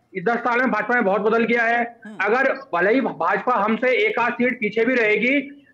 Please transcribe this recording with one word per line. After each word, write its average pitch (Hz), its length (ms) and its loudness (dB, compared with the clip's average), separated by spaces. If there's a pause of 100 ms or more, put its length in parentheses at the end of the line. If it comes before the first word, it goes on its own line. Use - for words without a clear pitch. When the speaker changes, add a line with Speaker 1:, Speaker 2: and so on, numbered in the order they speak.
(140)
Speaker 1:
ये 180 80 -8
दस 233 140 0
साल 240 220 -2
में 254 120 0
भाजपा 214 240 -2
में 240 100 2
बहुत 190 160 2
बदल 220 240 2
गया 233 200 0
है। 233 400 -2
Speaker 2:
हम्म। 214 160 -16
Speaker 1:
अगर 247 320 2 (220)
भले 190 200 2
ही 269 60 4
भाजपा 190 540 -2
हमसे 220 520 0
एक 214 120 -2
आध 240 140 0
सीट 247 280 -2
पीछे 214 240 -2
भी 254 100 2
रहेगी, 240 680 0 (100)